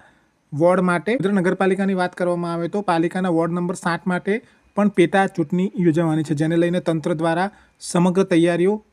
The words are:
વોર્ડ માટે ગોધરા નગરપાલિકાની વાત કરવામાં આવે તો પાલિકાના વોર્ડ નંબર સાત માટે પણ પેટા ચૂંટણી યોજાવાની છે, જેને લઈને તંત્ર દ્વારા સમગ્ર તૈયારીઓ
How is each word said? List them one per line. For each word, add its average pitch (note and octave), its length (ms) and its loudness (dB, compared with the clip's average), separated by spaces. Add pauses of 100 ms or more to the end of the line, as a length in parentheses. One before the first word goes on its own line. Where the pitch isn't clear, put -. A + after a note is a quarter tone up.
(520)
વોર્ડ F3 300 4
માટે F3+ 300 0
ગોધરા G3+ 280 0
નગરપાલિકાની F#3+ 580 0
વાત F3+ 160 -2
કરવામાં F3 400 -2
આવે E3+ 140 -4
તો G3+ 140 -6
પાલિકાના F3 540 0
વોર્ડ E3 180 0
નંબર F3 220 -4
સાત F3 300 -4
માટે F#3+ 340 -2 (360)
પણ G3+ 140 2
પેટા G3 380 2
ચૂંટણી F3+ 480 -2
યોજાવાની D#3+ 480 2
છે, D#3 100 -4
જેને D#3+ 220 0
લઈને F3 240 0
તંત્ર E3 340 -2
દ્વારા E3+ 360 -2 (320)
સમગ્ર F3+ 420 2
તૈયારીઓ F3 500 2 (180)